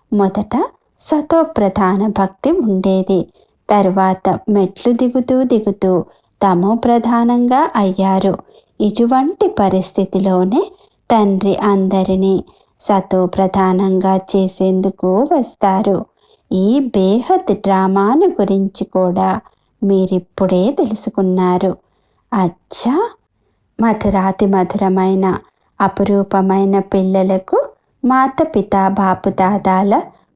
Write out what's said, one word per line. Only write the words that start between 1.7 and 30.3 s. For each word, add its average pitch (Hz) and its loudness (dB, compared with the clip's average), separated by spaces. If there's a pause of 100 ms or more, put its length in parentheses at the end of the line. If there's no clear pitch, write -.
భక్తి 196 -2
ఉండేది. 190 0 (480)
తర్వాత 190 2 (200)
మెట్లు 202 0
దిగుతూ 254 0
దిగుతూ 208 0 (480)
తమో 190 2
ప్రధానంగా 240 2 (140)
అయ్యారు. 190 0 (460)
ఇటువంటి 254 0
పరిస్థితిలోనే 190 0 (480)
తండ్రి 196 2
అందరినీ 190 0 (460)
సతో 190 0
ప్రధానంగా 190 0
చేసేందుకు 190 -2 (120)
వస్తారు. 208 0 (540)
ఈ 190 0 (120)
బేహద్ 214 0
డ్రామాను 196 2
గురించి 196 -2
కూడా 185 -2 (420)
మీరిప్పుడే 185 0
తెలుసుకున్నారు. 185 -2 (560)
అచ్చా, 208 -2 (840)
మధురాతి 202 0
మధురమైన 190 0 (540)
అపురూపమైన 196 0
పిల్లలకు 190 0 (460)
మాతపిత 262 0 (140)
బాపుదాదాల 196 0 (340)